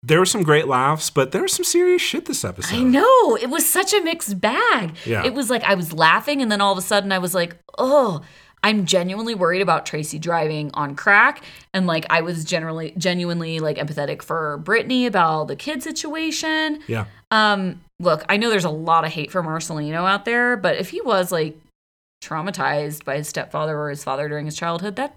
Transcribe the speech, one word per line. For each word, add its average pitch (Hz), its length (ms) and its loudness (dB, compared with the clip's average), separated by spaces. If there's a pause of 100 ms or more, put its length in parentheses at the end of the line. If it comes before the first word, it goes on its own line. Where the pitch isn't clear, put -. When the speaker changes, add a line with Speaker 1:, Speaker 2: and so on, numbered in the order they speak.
Speaker 1:
There 156 180 4
were 185 60 4
some 202 180 0
great 151 240 4
laughs, 139 420 2
but 131 220 2
there 208 100 0
was 381 100 0
some 359 120 -2
serious 359 360 4
shit - 260 -4
this - 180 -6
episode. - 320 -4
Speaker 2:
I 247 60 2
know. 311 580 6
It 247 100 -2
was 311 180 2
such 381 240 2
a 415 80 4
mixed 320 400 -4
bag. 247 540 0 (100)
Speaker 1:
Yeah. 110 200 -2
Speaker 2:
It 233 100 0
was 254 160 -2
like 240 140 0
I 196 100 4
was 170 180 -4
laughing, 170 480 4
and 233 120 0
then 202 80 0
all 202 120 4
of 185 60 0
a 185 40 -4
sudden 196 280 0
I 190 80 2
was 180 160 -2
like, 170 220 -2 (220)
"Oh, 247 420 2 (420)
I'm 208 240 2
genuinely 196 480 0
worried 180 260 2
about 175 260 2
Tracy 151 340 -6
driving 156 540 -2
on 143 200 -4
crack." 220 480 4 (320)
And, 185 140 0
like, 160 220 0
I 165 100 4
was 165 240 -6
generally, 160 520 -6
genuinely, 170 600 -2
like, 156 180 -2
empathetic 147 460 -6
for 151 360 -4
Brittany 233 480 0
about 165 420 2
the 139 80 -6
kid 277 260 -8
situation. 311 1040 -4
Speaker 1:
Yeah. 110 200 -4 (260)
Speaker 2:
Um, 208 480 2 (180)
look, 165 300 0
I 196 80 2
know 226 140 0
there's 190 140 2
a 170 60 -2
lot 160 340 2
of 160 80 -4
hate 151 200 -8
for 180 100 -2
Marcelino 160 680 -4
out 196 160 -2
there, 240 320 0
but 185 200 0
if 185 140 -4
he 359 100 -8
was, 196 320 0
like, 156 240 -2 (640)
traumatized 151 840 -4
by 139 120 -4
his 147 120 -6
stepfather 156 500 -6
or 151 120 -6
his 143 120 -10
father 143 260 -4
during 147 180 -6
his 151 100 -8
childhood, 175 400 -6
that 285 200 -6